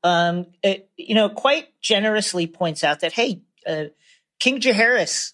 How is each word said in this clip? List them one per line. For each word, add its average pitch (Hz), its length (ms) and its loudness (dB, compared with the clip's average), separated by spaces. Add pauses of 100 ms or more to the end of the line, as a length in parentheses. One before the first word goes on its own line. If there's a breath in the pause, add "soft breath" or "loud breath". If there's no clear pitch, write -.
um, 175 440 2 (160)
it, 196 340 -2
you - 160 -6
know, 214 160 4
quite 285 520 -2
generously 208 680 0
points 165 360 -4
out 147 180 0
that, 165 120 -4
"Hey, - 280 -2 (260)
uh, 156 180 -6 (540 soft breath)
King 254 200 0
Jaehaerys 226 760 0